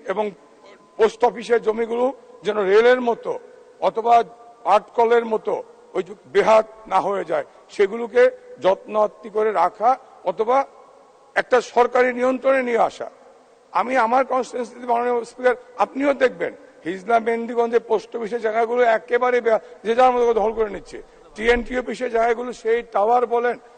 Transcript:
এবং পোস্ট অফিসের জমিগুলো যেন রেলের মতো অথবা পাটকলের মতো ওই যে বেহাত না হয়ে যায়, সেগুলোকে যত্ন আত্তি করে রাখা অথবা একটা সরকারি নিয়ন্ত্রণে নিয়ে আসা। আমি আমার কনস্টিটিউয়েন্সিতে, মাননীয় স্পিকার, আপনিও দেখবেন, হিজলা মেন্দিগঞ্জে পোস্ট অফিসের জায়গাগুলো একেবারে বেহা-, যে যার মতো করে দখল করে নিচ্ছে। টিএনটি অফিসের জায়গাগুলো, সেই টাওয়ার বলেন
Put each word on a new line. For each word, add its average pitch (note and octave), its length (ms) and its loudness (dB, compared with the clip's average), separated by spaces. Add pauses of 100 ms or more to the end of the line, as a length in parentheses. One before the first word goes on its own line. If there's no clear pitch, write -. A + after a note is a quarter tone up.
এবং G#3 240 -4 (680)
পোস্ট G#3+ 280 2
অফিসের A3 380 0
জমিগুলো A#3 500 -2 (300)
যেন G#3 160 -4
রেলের A3+ 420 4
মতো G#3 380 -4 (420)
অথবা A3+ 440 2 (400)
পাটকলের A3+ 600 2
মতো G#3+ 380 -4 (300)
ওই F3+ 100 -4
যে F#3 120 -18 (120)
বেহাত G3+ 400 2 (200)
না F#3+ 140 0
হয়ে F#3+ 240 -4
যায়, D#3 200 -4 (240)
সেগুলোকে A#3 640 2 (300)
যত্ন G3+ 400 0
আত্তি G#3 300 -4
করে G#3+ 220 -2
রাখা G3 460 0 (260)
অথবা A3 400 0 (680)
একটা A#3+ 260 2
সরকারি B3 520 2
নিয়ন্ত্রণে C4 500 0
নিয়ে A#3+ 160 -2
আসা। D3+ 320 -2 (600)
আমি A#3 240 -2
আমার B3 280 2
কনস্টিটিউয়েন্সিতে, B3 680 -6
মাননীয় A#3+ 320 -2
স্পিকার, B3 300 -2 (240)
আপনিও C4+ 360 0
দেখবেন, F3+ 400 -2 (300)
হিজলা F#3+ 340 -2
মেন্দিগঞ্জে A#3 600 -2
পোস্ট A3+ 380 -4
অফিসের A#3 240 -6
জায়গাগুলো A3+ 420 0
একেবারে A#3+ 580 0
বেহা-, A3 460 -2
যে A3+ 80 0
যার B3+ 180 6
মতো B3 120 0
করে A#3 100 2
দখল G#3+ 180 0
করে G#3+ 180 -4
নিচ্ছে। E3 320 -14 (320)
টিএনটি A#3 440 0
অফিসের B3 320 -6
জায়গাগুলো, A#3 420 0
সেই A#3 300 -2
টাওয়ার A#3 440 0
বলেন A#3 320 -2 (200)